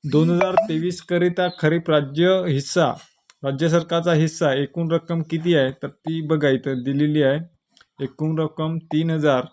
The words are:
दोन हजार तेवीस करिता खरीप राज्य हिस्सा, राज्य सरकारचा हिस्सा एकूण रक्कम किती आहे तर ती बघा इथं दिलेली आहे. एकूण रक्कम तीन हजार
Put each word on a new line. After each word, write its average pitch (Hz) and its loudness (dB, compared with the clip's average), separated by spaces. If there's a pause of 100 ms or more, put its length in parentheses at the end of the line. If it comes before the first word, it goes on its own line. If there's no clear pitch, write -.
दोन 156 2
हजार 180 2 (140)
तेवीस 170 -4
करिता 180 0 (120)
खरीप 165 0
राज्य 151 2 (100)
हिस्सा, 143 0 (540)
राज्य 139 -2
सरकारचा 170 0
हिस्सा 156 2
एकूण 156 -2
रक्कम 165 -2
किती 165 0
आहे 135 4 (120)
तर 143 -8
ती 160 -8
बघा 147 2
इथं 131 -2
दिलेली 147 0
आहे. 139 2 (640)
एकूण 156 -4
रक्कम 160 -4
तीन 160 -2
हजार 143 2